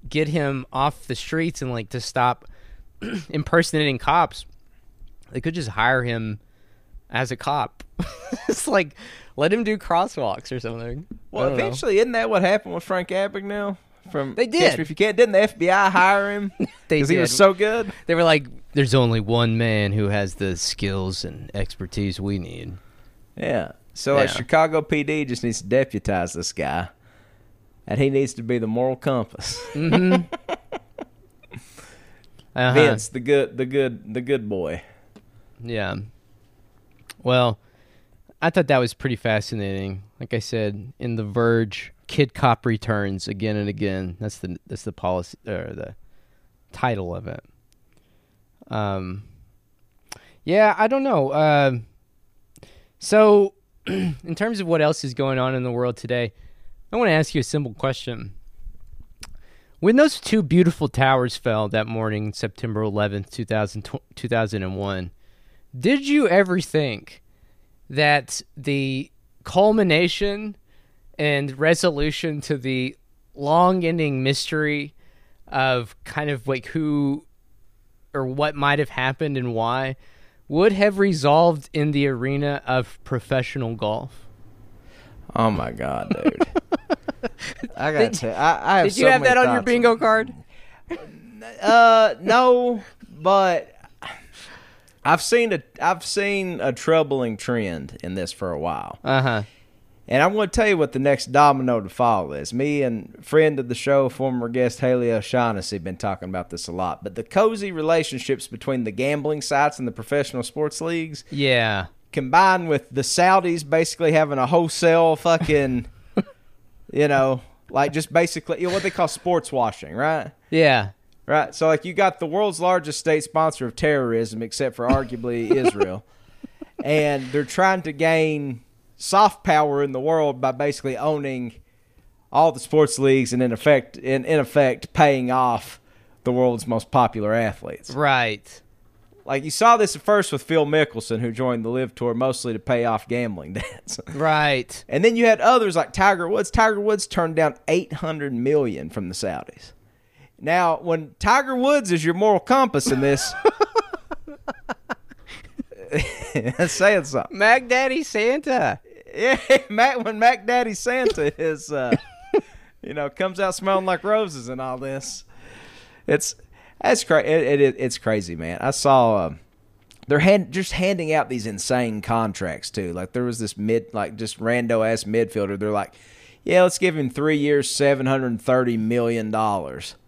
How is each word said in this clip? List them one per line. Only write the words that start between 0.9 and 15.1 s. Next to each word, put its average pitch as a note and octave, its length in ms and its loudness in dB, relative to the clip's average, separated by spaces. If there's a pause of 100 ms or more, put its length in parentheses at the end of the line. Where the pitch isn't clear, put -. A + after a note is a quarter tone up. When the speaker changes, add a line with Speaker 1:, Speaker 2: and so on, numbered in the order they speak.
Speaker 1:
the B2+ 100 -6
streets - 460 -4
and, B2+ 100 -6
like, A2+ 180 -8
to B2 100 -8
stop B2 440 0 (460)
<clears throat> G#3 380 -10
impersonating D3+ 720 0
cops, - 480 0 (880)
they B2+ 80 -6
could E3 140 -6
just C3+ 160 -6
hire A#2+ 340 2
him A2+ 340 -4 (720)
as B2 200 -2
a B2+ 60 -6
cop. C#3+ 460 -4 (160)
<laughs> E3+ 60 -2 (440)
It's - 200 -4
like, F#3+ 260 0 (420)
let D#3 160 2
him A#3 120 0
do G#3+ 140 -2
crosswalks D3+ 760 -2
or B2+ 80 -6
something. A#2+ 500 -10
I - 40 -14 (160)
Speaker 2:
Well, F#3 180 -2
Speaker 1:
don't C#3 100 -2
know. C#4 60 -2
Speaker 2:
eventually, G3+ 340 -2
isn't B3 140 2
that A3+ 160 -2
what G3+ 140 2
happened F#3+ 320 0
with E3+ 100 -8
Frank F3+ 240 -4
Abagnale G3+ 680 -6 (340)
from C#3 240 -6
Speaker 1:
They A#3+ 120 0
Speaker 2:
Catch A3 60 -8
Speaker 1:
did. D4+ 260 4
Speaker 2:
Me E3 40 -2
If D3 80 -6
You D#3 60 -8
Can? G#3 200 2